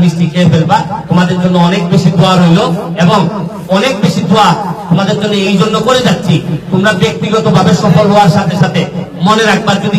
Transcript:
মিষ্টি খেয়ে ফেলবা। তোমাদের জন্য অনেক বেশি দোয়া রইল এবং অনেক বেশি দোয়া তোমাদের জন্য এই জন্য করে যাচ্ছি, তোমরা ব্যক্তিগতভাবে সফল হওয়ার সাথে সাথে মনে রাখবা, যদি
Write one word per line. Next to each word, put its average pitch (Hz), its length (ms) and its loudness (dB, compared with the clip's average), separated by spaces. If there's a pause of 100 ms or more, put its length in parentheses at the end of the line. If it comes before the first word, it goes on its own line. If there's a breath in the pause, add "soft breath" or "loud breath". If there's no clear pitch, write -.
মিষ্টি 170 240 0
খেয়ে 170 240 0
ফেলবা। 156 280 2 (300)
তোমাদের 175 340 0
জন্য 180 160 0
অনেক 180 240 0 (100)
বেশি - 180 2
দোয়া 190 260 2
রইল 170 240 4 (420)
এবং - 180 2 (480)
অনেক 202 340 0
বেশি - 280 0
দোয়া 202 180 4 (400)
তোমাদের 196 320 0
জন্য 208 140 -2 (160)
এই 196 80 2
জন্য 208 220 0
করে 254 200 0
যাচ্ছি, - 340 0 (360)
তোমরা 190 220 0
ব্যক্তিগতভাবে 208 840 0
সফল 208 380 2
হওয়ার 202 240 4
সাথে - 200 -2
সাথে 180 240 0 (420)
মনে 214 220 2
রাখবা, 202 300 0
যদি 202 240 -2